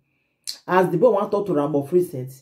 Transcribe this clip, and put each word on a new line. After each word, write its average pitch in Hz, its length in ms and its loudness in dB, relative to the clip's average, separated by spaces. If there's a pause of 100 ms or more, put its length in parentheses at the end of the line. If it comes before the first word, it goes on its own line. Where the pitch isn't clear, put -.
(640)
As 180 240 4
the 160 80 -2
boy 165 120 4
wan 170 200 0
talk 202 180 -2
to 151 120 0
am 147 160 -2
of 139 160 -2
recent, 156 400 -2 (100)